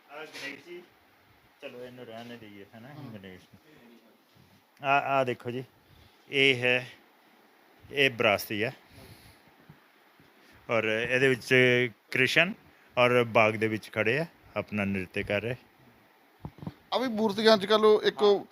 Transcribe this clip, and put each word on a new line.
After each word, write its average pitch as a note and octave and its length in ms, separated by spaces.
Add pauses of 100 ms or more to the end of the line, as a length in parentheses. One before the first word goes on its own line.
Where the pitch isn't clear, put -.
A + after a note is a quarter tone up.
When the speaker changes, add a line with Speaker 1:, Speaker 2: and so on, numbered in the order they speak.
(100)
Speaker 1:
ਆ D3+ 140
ਗਣੇਸ਼ - 440
ਜੀ, F3 140 (800)
ਚਲੋ B2 220
ਇਹਨੂੰ B2 220
ਰਹਿਣ A#2 300
ਦੇਈਏ, G2+ 280 (100)
ਹੈ A#2 60
ਨਾ, A#2+ 80
Speaker 2:
ਹਾਂ। D3 60
Speaker 1:
ਗਣੇਸ਼ G2+ 480 (120)
ਨੂੰ। - 1300
ਆ, C#3 120
ਆ C3+ 240
ਦੇਖੋ B2 260
ਜੀ, B2+ 140 (680)
ਇਹ C3+ 260
ਹੈ, B2 300 (1040)
ਇਹ C#3 180
ਬਰਾਸ A2 340
ਦੀ G#2+ 200
ਹੈ C3 100 (2000)
ਔਰ A2 400
ਇਹਦੇ B2+ 180
ਵਿੱਚ C3 260 (560)
ਕ੍ਰਿਸ਼ਨ D#3 440 (440)
ਔਰ B2 260
ਬਾਗ A2 300
ਦੇ A2 140
ਵਿੱਚ G#2+ 240
ਖੜੇ A2 260
ਆ, E3 80 (300)
ਆਪਣਾ G#2 280
ਨ੍ਰਿਤ G2 340
ਕਰ G2+ 240
ਰਹੇ। B2 140 (1400)
Speaker 2:
ਆ G3 40
ਵੀ B3+ 100
ਮੂਰਤੀਆਂ A3 460
ਅੱਜ G3 120
ਕੱਲ੍ਹ G#3+ 200
ਉਹ G#3+ 160
ਇੱਕ G3+ 500